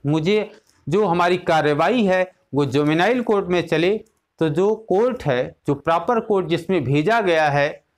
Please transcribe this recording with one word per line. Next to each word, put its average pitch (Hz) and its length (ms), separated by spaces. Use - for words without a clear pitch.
मुझे 185 440
जो 202 180
हमारी 175 300
कार्रवाई 165 680
है 185 280
वो 143 100
जुवेनाइल 156 580
कोर्ट 202 240
में 175 200
चले, 175 300
तो 160 80
जो 190 260
कोर्ट 220 480
है, 135 340
जो 147 80
प्रॉपर 175 460
कोर्ट 196 260
जिसमें 170 380
भेजा 156 360
गया 160 280
है 143 360